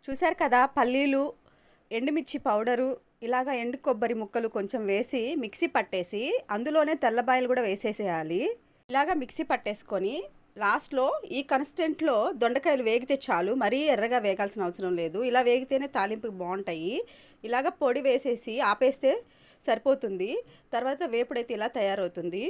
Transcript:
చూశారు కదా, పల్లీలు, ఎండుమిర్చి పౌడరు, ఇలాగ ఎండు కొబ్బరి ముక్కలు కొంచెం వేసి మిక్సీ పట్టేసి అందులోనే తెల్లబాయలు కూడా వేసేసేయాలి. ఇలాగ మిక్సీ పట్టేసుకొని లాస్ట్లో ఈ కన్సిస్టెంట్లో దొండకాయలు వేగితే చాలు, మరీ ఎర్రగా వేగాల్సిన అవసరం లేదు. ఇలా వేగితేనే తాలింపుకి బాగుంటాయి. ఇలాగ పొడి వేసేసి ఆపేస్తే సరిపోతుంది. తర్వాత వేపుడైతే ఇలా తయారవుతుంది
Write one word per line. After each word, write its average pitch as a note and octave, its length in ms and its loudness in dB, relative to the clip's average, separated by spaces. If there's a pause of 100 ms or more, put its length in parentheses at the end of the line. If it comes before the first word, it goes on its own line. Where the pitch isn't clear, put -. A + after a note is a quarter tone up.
చూశారు D#4+ 320 0
కదా, B3 300 4
పల్లీలు, C4+ 560 2 (680)
ఎండుమిర్చి C#4 480 -2
పౌడరు, A#3+ 500 0 (340)
ఇలాగ B3+ 280 -2
ఎండు A#3+ 260 -4
కొబ్బరి A#3 380 0
ముక్కలు A3 320 -4
కొంచెం A3 380 -4
వేసి G#3+ 360 0 (140)
మిక్సీ A#3+ 320 -2
పట్టేసి G#3 560 -2 (260)
అందులోనే D4+ 460 2
తెల్లబాయలు B3 520 2
కూడా B3+ 140 2
వేసేసేయాలి. F#3+ 800 -2 (480)
ఇలాగ C#4 240 2
మిక్సీ D4+ 300 -4
పట్టేసుకొని G#3 720 -2 (420)
లాస్ట్లో B3+ 480 0 (260)
ఈ B3+ 120 -2
కన్సిస్టెంట్లో D4+ 760 0 (160)
దొండకాయలు B3+ 500 2
వేగితే B3 340 2
చాలు, F#3 380 0
మరీ A#3+ 320 2
ఎర్రగా A#3+ 320 2
వేగాల్సిన G3+ 440 -2
అవసరం F3+ 320 -2
లేదు. E3+ 280 -2
ఇలా B3 180 2
వేగితేనే C4 460 2
తాలింపుకి G#3+ 480 -4
బాగుంటాయి. F3+ 580 -4 (500)
ఇలాగ B3 260 0
పొడి C#4 320 0
వేసేసి B3 600 0
ఆపేస్తే C4 520 4 (480)
సరిపోతుంది. A3+ 680 0 (400)
తర్వాత C4 380 -2
వేపుడైతే A#3+ 440 -2
ఇలా G#3+ 140 -4
తయారవుతుంది G3 840 -2